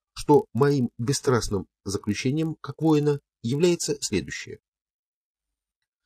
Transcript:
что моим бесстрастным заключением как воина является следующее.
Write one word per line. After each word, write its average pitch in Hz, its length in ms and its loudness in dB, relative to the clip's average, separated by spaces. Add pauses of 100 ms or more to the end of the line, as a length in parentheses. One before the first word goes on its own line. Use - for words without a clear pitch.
(140)
что - 400 4
моим 139 420 2
бесстрастным 117 680 -2 (180)
заключением 135 760 -4
как - 200 -14
воина 147 400 2 (220)
является 165 580 0
следующее. - 600 -6 (1500)